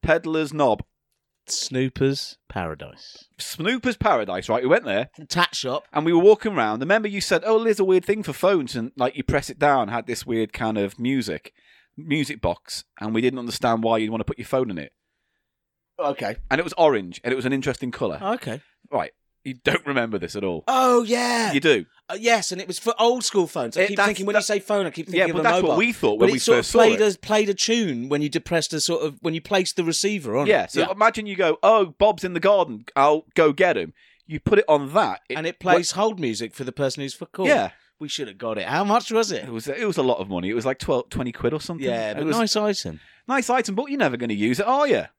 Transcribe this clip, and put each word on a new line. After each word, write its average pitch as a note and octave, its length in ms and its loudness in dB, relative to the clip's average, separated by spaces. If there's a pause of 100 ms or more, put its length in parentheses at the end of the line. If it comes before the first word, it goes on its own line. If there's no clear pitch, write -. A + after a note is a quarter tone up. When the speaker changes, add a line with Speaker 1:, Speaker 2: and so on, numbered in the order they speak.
Speaker 1:
Peddler's D#3+ 500 0
Knob. C#3 300 0 (640)
Speaker 2:
Snooper's C3 880 -2 (120)
Paradise. - 760 -10 (140)
Speaker 1:
Snooper's A#3+ 580 -4
Paradise, G#2 520 0
right? A#2 140 0
We B2+ 60 0
went F3+ 160 4
there. A2+ 260 -2 (180)
Speaker 2:
Tat F3 260 0
shop. C3+ 380 -6
Speaker 1:
And D3+ 120 -2
we E3 80 2
were E3+ 100 6
walking G#3 300 6
around. A2+ 280 0
Remember G#3 280 0
you G3+ 120 -6
said, - 240 0
"Oh, A3 200 2
there's G#3+ 160 2
a G3 40 4
weird F#3 200 4
thing G#3 180 -2
for D3+ 100 -6
phones," E3+ 440 0
and, A#2+ 200 -6
like, B2 200 -2
you C3 80 -6
press - 260 -2
it - 80 -14
down, C#3 300 2
had A2+ 180 -6
this A#2+ 200 -8
weird A2+ 260 -2
kind A2+ 260 -4
of G2 200 -4
music, A#2+ 540 -4 (440)
music D3+ 440 -4
box, - 440 -6 (160)
and A2 140 -6
we A2 60 2
didn't B2+ 180 2
understand A#2 440 -2
why A2+ 160 2
you'd A2 120 -2
wanna A2+ 140 -6
put - 140 -8
your A2+ 80 -12
phone C3 240 -2
in F2 80 -8
it. C#2+ 140 -14 (1040)
Speaker 2:
Okay. C3+ 380 -4 (140)
Speaker 1:
And D#3+ 100 0
it E3+ 40 0
was F3+ 140 -8
orange, A2+ 460 2
and B2 80 -2
it C3 40 -2
was B2+ 100 -4
an C3 60 0
interesting C3 380 -4
colour. F#2 320 -4
Speaker 2:
Okay. F#3+ 380 -6 (320)
Speaker 1:
Right. F#2 200 -4 (320)
You C3+ 100 -8
don't C#3+ 320 -2
remember A#2 320 -2
this E2+ 180 -8
at G2+ 80 -6
all. F2 240 -4
Speaker 2:
Oh, B3+ 340 4
yeah. A#3 500 0
Speaker 1:
You C#3+ 80 2
do. B2+ 260 4 (240)
Speaker 2:
Uh, F#3 100 -6
yes, A3+ 320 0
and F3+ 80 -8
it G3 60 -12
was F3+ 120 -8
for - 220 -2
old A#3+ 240 2
school F#3 220 2
phones. B2 300 -6
I F3+ 60 4
Speaker 1:
It, G3+ 60 4
Speaker 2:
keep G#3 80 -4
Speaker 1:
that's, G3+ 120 4
Speaker 2:
thinking, G3 180 -2
when G3+ 80 -2
you G#3 60 4
Speaker 1:
that, G3+ 40 -4
Speaker 2:
say G#3 140 -2
phone, G3+ 260 -2
I E3 60 -6
keep E3 180 -12
Speaker 1:
yeah, F3+ 160 2
Speaker 2:
thinking E3+ 80 0
Speaker 1:
but D#3+ 80 -2
Speaker 2:
of D#3 60 0
a - 20 6
Speaker 1:
that's F#3 140 4
what F3+ 80 2
Speaker 2:
mobile. A#2+ 80 2
Speaker 1:
we A#3 140 0
thought A2 260 0
Speaker 2:
But - 20 2
Speaker 1:
when A#2+ 80 8
Speaker 2:
it G#3+ 40 4
Speaker 1:
we C3 60 0
Speaker 2:
sort B2 200 4
Speaker 1:
first - 100 -2
Speaker 2:
of - 40 -6
Speaker 1:
saw A#3 60 4
Speaker 2:
played A3 220 6
Speaker 1:
it. G#3 140 4
Speaker 2:
a, - 40 -18
played G#3+ 300 0
a G3+ 60 0
tune F3+ 560 -2
when C#3+ 100 0
you D3 80 0
depressed D#3+ 460 -2
a D3+ 60 -2
sort E3 220 -2
of, D3+ 200 -4
when E3+ 100 -2
you E3 80 -4
placed F#3 360 -2
the F3 80 0
receiver E3 520 -2
on C#3 100 2
it. G#3 40 0
Speaker 1:
Yeah, A#2 160 2
so - 140 -2
Speaker 2:
Yeah. - 100 0
Speaker 1:
imagine G#3+ 360 0
you G3+ 100 -8
go, E3+ 260 2
"Oh, G#3 240 6
Bob's G3 380 2
in F3+ 100 -6
the E3+ 60 -2
garden, E3 440 2 (100)
I'll D3+ 300 4 (100)
go D#3 180 6
get F3 260 2
him." E2 160 -6 (320)
You D#3 140 -10
put - 180 4
it G#3 100 4
on C#3+ 240 2
that. D3+ 360 0
It C3 100 -6
Speaker 2:
And D#3+ 80 -4
it E3+ 160 -6
Speaker 1:
wa- F3+ 100 4
Speaker 2:
plays F3 200 2
hold G3+ 280 -2
music A#2 340 -4
for C3+ 100 -10
the B2 80 -10
person C#3+ 300 -4
who's C#3 120 -10
for - 120 -14
call. - 200 -4
Speaker 1:
Yeah. A#3+ 240 2 (280)
Speaker 2:
We D3+ 100 -12
should C#3 200 -8
have G2 100 -18
got A2+ 200 -4
it. F#2 80 -4
How D3+ 180 -2
much G#3+ 260 0
was A3 220 0
it? A2+ 120 -6
Speaker 1:
It C3 80 -12
was, A2+ 160 -8
it A3 180 -4
was F#3 120 -2
a D3 40 2
lot B2 160 2
of F#2+ 100 -8
money. F2+ 220 -4
It A2 40 -2
was, A#2 120 -2
like, C3 120 -4
twelve, C3 320 -2
twenty B2 220 -6
quid A#2+ 200 -2
or D3+ 80 -6
something. E3 260 -8
Speaker 2:
Yeah, A2+ 260 -4
Speaker 1:
It - 60 -8
Speaker 2:
but D3 80 -4
Speaker 1:
was D#3 120 0
Speaker 2:
nice A3 180 0
item. G3+ 440 -4 (280)
Speaker 1:
nice C4 220 -2
item, A#3+ 240 0
but C4+ 160 -4
you're C#4 80 -4
never C#3+ 180 2
gonna A#2+ 180 -4
use A2+ 260 0
it, G3+ 60 0
are C#4 200 2
you? C#3+ 180 2 (140)